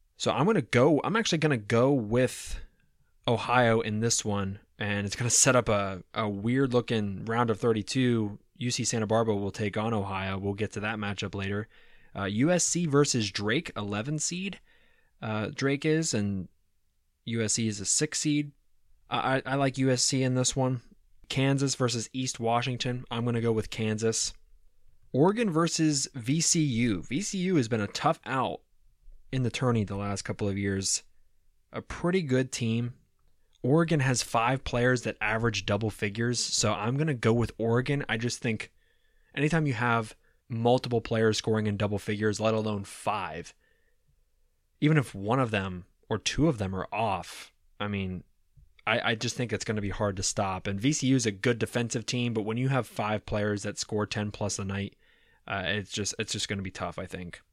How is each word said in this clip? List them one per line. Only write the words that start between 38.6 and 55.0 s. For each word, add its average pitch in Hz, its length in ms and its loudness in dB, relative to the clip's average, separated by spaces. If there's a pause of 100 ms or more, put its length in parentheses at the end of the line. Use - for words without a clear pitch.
anytime 151 320 2
you 135 60 0
have 117 420 0 (340)
multiple 120 520 2
players 110 380 2
scoring 107 280 0
in 101 120 0
double 104 200 0
figures, 104 400 -2
let 110 160 2
alone 107 300 -2
five, 87 720 -6 (1300)
even 151 180 6
if - 160 -2
one 104 260 0
of 120 100 0
them 95 360 -4 (240)
or 107 80 0
two - 280 0
of 139 120 2
them 95 160 -2
are 92 180 -4
off, 104 600 -4 (280)
I 104 80 -2
mean, 95 340 -4 (640)
I, 113 260 2
I - 20 2
just 117 200 -4
think 117 180 -4
it's 101 120 -2
gonna 107 160 -2
be 101 80 -2
hard 101 300 0
to 98 40 -4
stop. 95 440 -2
And 98 120 -2
V 131 140 2
C 143 160 0
U 135 80 6
is 120 100 2
a 107 60 0
good 113 260 0
defensive 113 460 -2
team, 120 300 -2
but 107 100 0
when 110 140 -2
you 131 100 2
have 131 180 0
five 107 380 -4
players 104 380 0
that 104 160 -6
score 107 260 -2
ten 104 260 -2
plus - 280 -4
a 104 60 -4
night, 98 300 -4 (540)